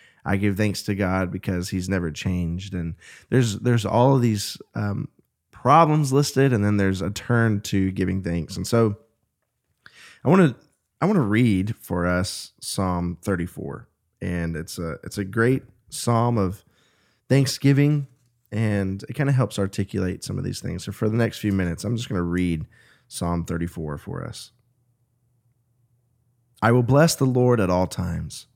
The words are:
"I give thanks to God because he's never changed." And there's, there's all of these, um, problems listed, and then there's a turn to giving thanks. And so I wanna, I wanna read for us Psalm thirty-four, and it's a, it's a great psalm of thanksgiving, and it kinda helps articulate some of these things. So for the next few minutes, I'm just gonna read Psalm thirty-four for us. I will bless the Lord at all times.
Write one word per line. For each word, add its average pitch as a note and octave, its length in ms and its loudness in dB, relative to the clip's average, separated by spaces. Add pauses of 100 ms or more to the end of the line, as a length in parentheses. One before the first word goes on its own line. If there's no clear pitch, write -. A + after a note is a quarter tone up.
(240)
"I G2 120 0
give G2 200 0
thanks G#2 280 -2
to G#2 100 -2
God F#2+ 360 0
because F#2 380 -4
he's F#2 200 -4
never F2 220 -2
changed." F2+ 640 -4
And E2+ 220 -6 (320)
there's, A#2 320 2
there's A#2 260 2
all B2 300 4
of B2+ 60 2
these, A2 360 0 (160)
um, G2+ 340 -4 (440)
problems D3+ 600 4
listed, C3+ 400 2
and G#2 120 2
then G#2 120 2
there's F#2+ 260 0
a E2+ 80 -2
turn A2+ 500 0
to F#2+ 320 0
giving F#2 300 -2
thanks. F2 340 -4
And - 100 -6
so A2+ 300 2 (1300)
I B2+ 40 2
wanna, E3+ 280 6 (440)
I D#3 60 2
wanna G3+ 140 2
read G#2+ 560 2
for F2+ 300 -4
us F2+ 540 -2
Psalm F2 640 -4
thirty-four, F2 680 -6 (320)
and E2+ 360 -4
it's D#2+ 220 -10
a, E2 260 -8
it's - 140 -10
a G2+ 60 -4
great A2+ 380 0 (260)
psalm A#2+ 480 0
of F#2+ 280 -2 (680)
thanksgiving, C#3 760 2 (420)
and G2+ 580 -2
it B2 60 -12
kinda C#3 180 0
helps B2+ 260 2
articulate F#2+ 680 -4
some G2 120 -6
of F#2 80 -4
these F#2+ 160 -6
things. F2 240 -8
So G2+ 80 -8
for G#2+ 160 -2
the G#2+ 80 0
next A#2 220 0
few G#2 140 -2
minutes, F2+ 320 -2
I'm A2+ 120 -2
just A2+ 120 -8
gonna F#2 140 -2
read F2 440 -2 (400)
Psalm E2+ 380 -4
thirty-four E2 540 -8
for - 280 -12
us. - 240 -16 (2000)
I A2+ 120 4
will B2 100 6
bless C#3 320 4
the - 100 0
Lord B2 360 4
at F2+ 100 2
all F2+ 160 2
times. E2 680 -6